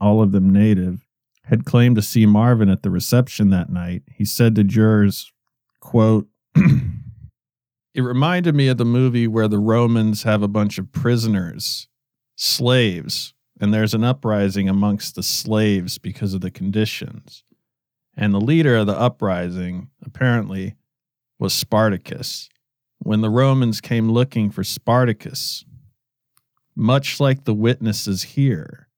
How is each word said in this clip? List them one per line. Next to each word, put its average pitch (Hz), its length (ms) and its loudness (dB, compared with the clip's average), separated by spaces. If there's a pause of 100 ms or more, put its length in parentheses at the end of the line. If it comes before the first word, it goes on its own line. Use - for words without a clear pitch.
all 104 200 2
of 101 120 4
them 95 180 4
native, 98 560 2 (380)
had 117 200 0
claimed 123 300 4
to 107 80 2
see 110 240 2
Marvin 110 420 4
at 95 140 0
the 135 80 -2
reception 104 600 0
that 87 200 0
night, 87 380 -6
he - 160 -6
said 113 320 2
to 104 80 4
jurors, 107 680 2 (460)
quote, 110 500 0 (140)
<clears throat> - 140 -16
"It - 1500 -2
reminded 151 540 0
me 139 100 2
of 131 100 2
the 120 80 0
movie 120 440 2
where 110 180 0
the 104 140 0
Romans 110 640 2
have 107 180 2
a 104 60 0
bunch 104 300 -2
of 92 120 -10
prisoners, 113 960 -4 (540)
slaves, 120 920 -2 (260)
and 104 140 2
there's 107 200 0
an 113 100 0
uprising 101 640 0
amongst 101 480 -2
the 87 80 -6
slaves 104 760 -2
because 98 360 -6
of 95 60 -6
the 90 120 -8
conditions. - 880 -6 (760)
And 101 160 0
the 101 80 0
leader 143 360 2
of 107 100 2
the 101 100 -2
uprising, 90 920 -4 (120)
apparently, 101 720 -4 (640)
was 95 120 -4
Spartacus. - 960 -4 (520)
When 107 220 -2
the 110 80 -2
Romans 127 500 2
came 113 280 -2
looking 113 420 0
for 95 120 -6
Spartacus, - 1000 -4 (1120)
much 131 420 -2
like 135 240 0
the 110 120 -2
witnesses 107 680 -2
here - 760 -4